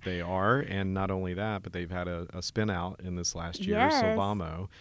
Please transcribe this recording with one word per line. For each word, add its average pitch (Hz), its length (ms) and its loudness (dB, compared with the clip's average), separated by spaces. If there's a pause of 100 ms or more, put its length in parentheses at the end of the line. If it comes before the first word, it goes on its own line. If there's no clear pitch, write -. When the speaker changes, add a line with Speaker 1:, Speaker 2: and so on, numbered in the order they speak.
Speaker 1:
They 90 160 -2
are, 92 400 4
and 98 340 0
not 95 160 2
only 92 260 0
that, 101 280 -2
but 90 100 -10
they've 87 180 -4
had 90 180 -2
a, 87 240 -4
a 90 80 -6
spin 107 280 0
out 92 320 -2
in 90 140 -4
this 87 200 -2
last 85 300 -6
year, 208 120 2
Speaker 2:
Yes. 277 260 4
Speaker 1:
Sylvamo. 101 640 0 (140)